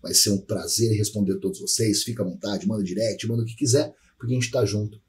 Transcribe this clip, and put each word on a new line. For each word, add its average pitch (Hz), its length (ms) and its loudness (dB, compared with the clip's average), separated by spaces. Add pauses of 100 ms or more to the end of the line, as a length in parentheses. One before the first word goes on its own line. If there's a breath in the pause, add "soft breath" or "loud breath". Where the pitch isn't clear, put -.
Vai 85 120 -8
ser - 160 6
um 98 80 4
prazer 104 580 0
responder 101 440 0
todos 95 200 -4
vocês. 104 440 0
Fica 110 200 -4
à - 20 0
vontade, 92 400 -6
manda 107 180 0
direct, 92 440 -2
manda 117 160 0
o - 20 0
que - 100 -8
quiser, 143 380 2 (240 soft breath)
porque 120 160 -4
a 127 60 0
gente 117 120 -2
tá 123 120 2
junto 104 460 -2